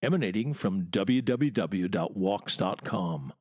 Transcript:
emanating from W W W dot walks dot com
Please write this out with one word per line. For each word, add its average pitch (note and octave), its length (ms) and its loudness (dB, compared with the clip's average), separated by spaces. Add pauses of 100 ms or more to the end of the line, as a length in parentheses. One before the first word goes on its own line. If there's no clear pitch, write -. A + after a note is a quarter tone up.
emanating B2 520 2
from F#2+ 320 -2
W G2 360 2
W B2+ 300 2
W F#2 360 0
dot F2+ 280 -2
walks G2 400 0
dot - 280 -2
com D3+ 580 -4